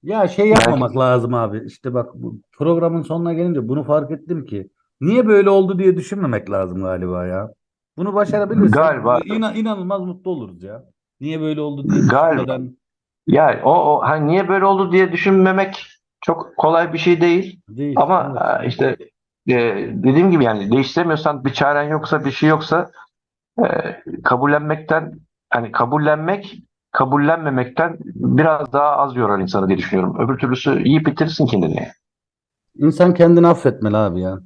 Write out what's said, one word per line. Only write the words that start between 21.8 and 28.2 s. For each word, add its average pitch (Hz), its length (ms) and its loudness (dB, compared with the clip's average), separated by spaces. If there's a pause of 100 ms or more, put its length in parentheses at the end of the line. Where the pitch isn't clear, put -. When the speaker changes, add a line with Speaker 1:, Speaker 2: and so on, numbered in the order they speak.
Speaker 2:
yoksa 151 360 -4
bir 139 60 -2
şey 151 180 2
yoksa, 156 420 0 (680)
e, 240 60 2 (580)
kabullenmekten 151 960 -2 (300)
hani 117 220 -4
kabullenmek 151 920 -2 (300)
kabullenmemekten 147 1120 -2
biraz 143 680 0